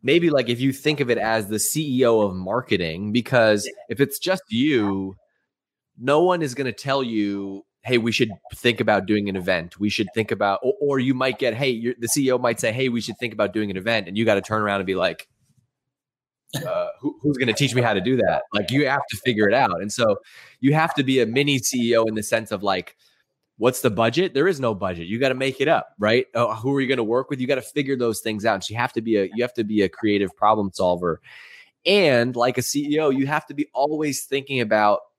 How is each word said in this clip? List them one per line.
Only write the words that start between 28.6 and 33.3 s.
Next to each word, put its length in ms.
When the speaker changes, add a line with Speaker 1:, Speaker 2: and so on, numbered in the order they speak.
Speaker 1:
So 100
you 40
have 160
to 80
be 160
a, 160
you 100
have 100
to 100
be 200
a 60
creative 460
problem 380
solver. 480
And 500
like 220
a 60
C 320
E 40
O, 100
you 180
have 180